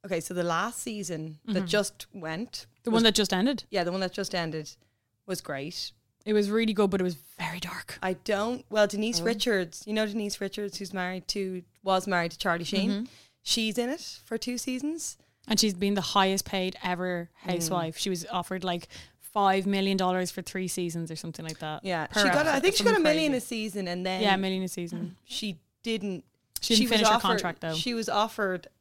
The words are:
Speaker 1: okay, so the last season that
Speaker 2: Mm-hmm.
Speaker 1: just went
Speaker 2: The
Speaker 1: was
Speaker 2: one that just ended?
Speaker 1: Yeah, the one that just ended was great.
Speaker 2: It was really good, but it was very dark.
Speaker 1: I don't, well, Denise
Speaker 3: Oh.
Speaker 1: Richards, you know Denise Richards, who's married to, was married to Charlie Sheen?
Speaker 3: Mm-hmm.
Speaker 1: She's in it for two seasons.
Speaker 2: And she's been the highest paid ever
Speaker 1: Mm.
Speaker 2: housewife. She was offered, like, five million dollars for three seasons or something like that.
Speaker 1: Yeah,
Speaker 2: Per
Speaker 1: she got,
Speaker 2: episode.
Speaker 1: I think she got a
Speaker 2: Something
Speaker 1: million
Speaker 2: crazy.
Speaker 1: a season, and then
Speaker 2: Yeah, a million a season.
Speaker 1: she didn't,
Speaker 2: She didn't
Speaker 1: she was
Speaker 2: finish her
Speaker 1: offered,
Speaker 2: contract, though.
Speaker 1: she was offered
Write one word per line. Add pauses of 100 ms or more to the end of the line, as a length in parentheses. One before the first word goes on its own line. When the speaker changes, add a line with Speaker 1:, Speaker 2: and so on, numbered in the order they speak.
Speaker 1:
okay,
so
the
last
season
that
Speaker 2:
Mm-hmm.
Speaker 1:
just
went (180)
Speaker 2:
The
Speaker 1:
was
Speaker 2:
one
that
just
ended?
Speaker 1:
Yeah,
the
one
that
just
ended (560)
was
great. (320)
Speaker 2:
It
was
really
good,
but
it
was (220)
very
dark.
Speaker 1:
I
don't,
well,
Denise
Speaker 3:
Oh.
Speaker 1:
Richards,
you
know
Denise
Richards,
who's
married
to, (200)
was
married
to
Charlie
Sheen?
Speaker 3:
Mm-hmm. (380)
Speaker 1:
She's
in
it
for
two
seasons. (300)
Speaker 2:
And
she's
been
the
highest
paid
ever (160)
Speaker 1:
Mm.
Speaker 2:
housewife.
She
was
offered,
like, (320)
five
million
dollars
for
three
seasons
or
something
like
that.
Speaker 1:
Yeah,
Speaker 2:
Per
Speaker 1:
she
got,
Speaker 2:
episode.
Speaker 1:
I
think
she
got
a
Speaker 2:
Something (120)
Speaker 1:
million
Speaker 2:
crazy.
Speaker 1:
a
season,
and
then
Speaker 2:
Yeah,
a
million
a
season.
Speaker 1:
she (240)
didn't, (360)
Speaker 2:
She
didn't
Speaker 1:
she
was
Speaker 2:
finish
her
Speaker 1:
offered,
Speaker 2:
contract,
though.
Speaker 1:
she
was
offered (120)